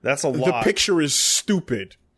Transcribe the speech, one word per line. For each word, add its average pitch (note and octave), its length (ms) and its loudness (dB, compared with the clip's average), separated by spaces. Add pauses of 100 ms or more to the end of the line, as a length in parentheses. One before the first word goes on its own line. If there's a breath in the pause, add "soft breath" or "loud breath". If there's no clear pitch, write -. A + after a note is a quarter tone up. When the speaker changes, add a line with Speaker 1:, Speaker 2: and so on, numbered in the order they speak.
Speaker 1:
that's C3+ 220 -2
a D3 60 2
Speaker 2:
The D3 80 -2
Speaker 1:
lot. B2+ 240 0
Speaker 2:
picture F3 380 2
is D3 140 0
stupid. - 800 -2 (220)